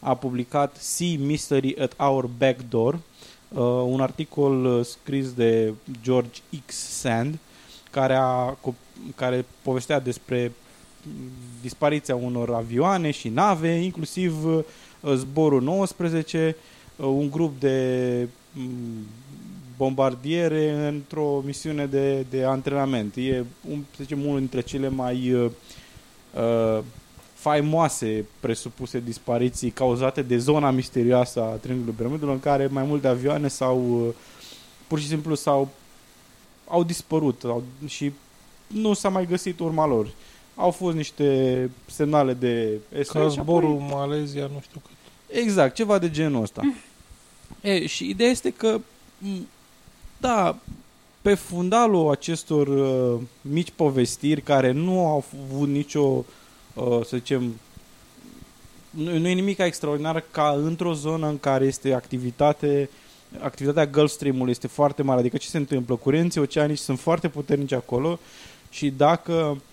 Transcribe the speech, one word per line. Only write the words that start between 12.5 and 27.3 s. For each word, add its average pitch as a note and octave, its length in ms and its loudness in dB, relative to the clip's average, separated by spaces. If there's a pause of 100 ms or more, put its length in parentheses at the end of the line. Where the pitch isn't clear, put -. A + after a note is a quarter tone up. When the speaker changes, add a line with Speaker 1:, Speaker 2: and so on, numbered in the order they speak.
Speaker 1:
avioane D3 560 0
și - 180 -6
nave, E3 420 2
inclusiv, E3+ 720 -2
uh, D#3+ 180 2 (520)
zborul C3+ 480 2
nouăsprezece, E3 920 0 (400)
uh, D3 100 -4
un C#3 240 2
grup D3 300 -2
de, B2+ 680 0 (240)
mm, B2 540 -10 (680)
bombardiere C3+ 960 0 (180)
într-o D3 560 -2
misiune C#3+ 420 -4
de, C#3 440 0
de C3 140 -2
antrenament. C3+ 720 0
E B2+ 280 0 (260)
un, D3 80 -6 (180)
să D3 60 -12
zicem, C#3 220 -6
unul C#3+ 140 0
dintre C3 220 -2
cele C3+ 280 -4
mai, B2+ 440 -2
uh, A#2+ 180 4 (840)
uh, A2+ 440 2 (560)